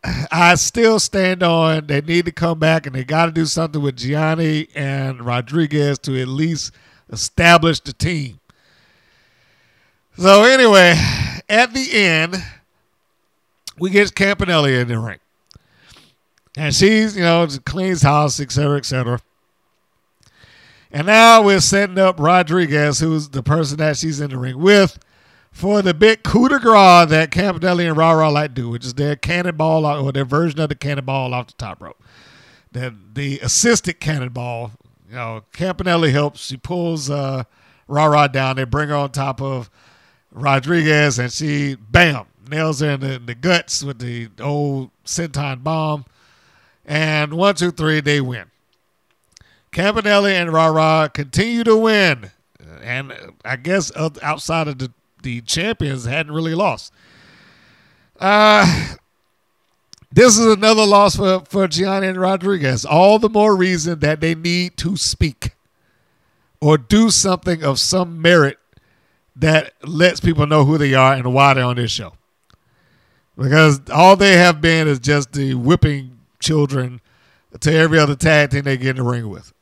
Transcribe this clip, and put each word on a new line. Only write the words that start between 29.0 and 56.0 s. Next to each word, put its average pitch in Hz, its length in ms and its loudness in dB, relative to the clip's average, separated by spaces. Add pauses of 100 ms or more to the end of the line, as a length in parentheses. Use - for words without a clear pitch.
cannonball, 160 680 -2
or 143 260 -2
their 139 140 -4
version 147 340 -2
of 151 100 -2
the 143 60 -8
cannonball 135 580 -6
off 123 140 -8
the - 60 -20
top - 280 -12
rope. 80 200 -20 (680)
The, 123 240 -10 (180)
the 139 260 -8
assisted 175 600 -2
cannonball, 123 720 -8 (360)
you 107 80 -20
know, 113 280 -12 (100)
Campanelli 170 580 -2
helps. 147 340 -4
She 131 120 -14
pulls, 165 520 -6
uh, 135 340 -6 (440)
Ra 151 180 0
Ra 147 220 2
down. 131 280 -4
They 131 80 -6
bring 143 260 -4
her 147 60 -2
on 143 160 -4
top 135 300 -8
of 131 280 -10 (600)
Rodriguez, 147 880 0
and 123 120 -6
she, 143 440 -6
bam, 123 500 0 (240)
nails 156 300 -4
her 147 120 -2
in 139 100 -4
the, 135 120 -6
in 120 140 -14
the 120 80 -12
guts 170 480 -2
with 139 160 -12
the 120 300 -10 (120)
old 139 480 -6 (160)
senton 139 580 -8
bomb. 156 420 -4 (800)
And 151 480 -4
one, 190 200 0
two, 175 180 -2
three, 156 300 -2
they 147 200 -2
win. 123 240 -10 (1300)
Campanelli 202 640 0
and 175 180 -2
Ra 160 160 2
Ra 156 400 2
continue 208 560 -4
to 220 140 4
win. 190 540 0 (500)
And 131 320 -10 (320)
I 120 100 -8
guess 165 400 -4
oth-, 156 280 -6
outside 156 440 -4
of 139 120 -10
the, 127 120 -10 (300)
the 120 200 -10
champions, 147 640 -6